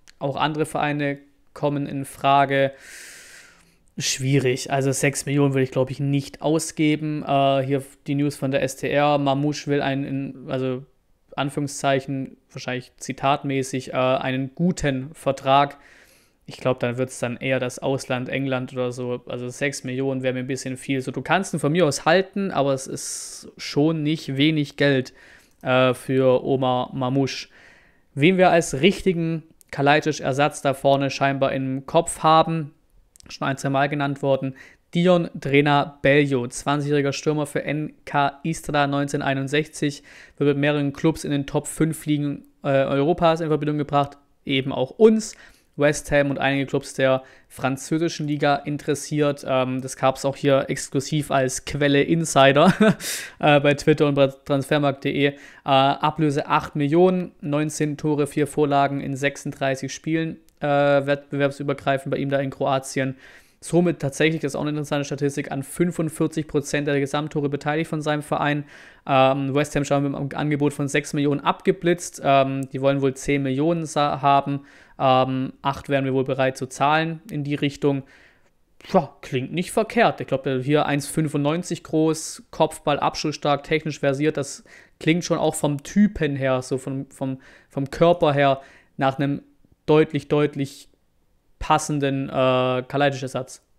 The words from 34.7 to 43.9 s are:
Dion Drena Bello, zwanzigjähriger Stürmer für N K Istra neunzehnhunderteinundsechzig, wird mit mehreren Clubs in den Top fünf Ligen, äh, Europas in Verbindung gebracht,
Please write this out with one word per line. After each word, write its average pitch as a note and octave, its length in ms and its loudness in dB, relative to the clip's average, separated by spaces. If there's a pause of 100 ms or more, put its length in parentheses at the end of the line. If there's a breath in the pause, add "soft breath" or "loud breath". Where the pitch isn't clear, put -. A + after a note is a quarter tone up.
Dion F3 400 4
Drena C#3+ 680 2
Bello, C#3 420 4
zwanzigjähriger C#3+ 680 -2
Stürmer D3+ 340 -2
für - 160 -6
N D3+ 300 -6 (120)
K C#3+ 380 -2
Istra D3+ 420 -2
neunzehnhunderteinundsechzig, C#3+ 1160 -2 (340 loud breath)
wird C#3+ 120 2
mit C#3+ 80 2
mehreren C#3+ 360 0
Clubs D#3 300 -2
in D3 80 -4
den C#3 160 -2
Top D3+ 180 -2
fünf - 400 -2
Ligen, D3 380 -2 (200)
äh, - 40 -2
Europas C#3+ 760 2
in E3 60 -4
Verbindung D3+ 320 0
gebracht, C#3+ 380 0 (280)